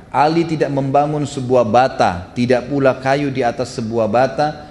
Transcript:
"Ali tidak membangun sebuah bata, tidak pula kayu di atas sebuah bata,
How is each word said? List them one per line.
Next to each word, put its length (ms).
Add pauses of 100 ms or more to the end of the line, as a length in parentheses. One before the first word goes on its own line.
(100)
"Ali 320
tidak 320
membangun 480
sebuah 400
bata, 720
tidak 320
pula 320
kayu 320
di 160
atas 320
sebuah 320
bata, 360 (240)